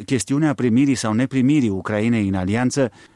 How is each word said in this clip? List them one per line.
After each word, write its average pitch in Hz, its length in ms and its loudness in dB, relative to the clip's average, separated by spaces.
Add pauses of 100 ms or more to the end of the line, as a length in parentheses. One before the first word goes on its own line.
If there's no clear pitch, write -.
chestiunea 139 480 0
primirii 123 420 2
sau 107 180 -2
neprimirii 131 560 2
Ucrainei 104 580 0
în 98 60 0
alianță, 110 580 0 (240)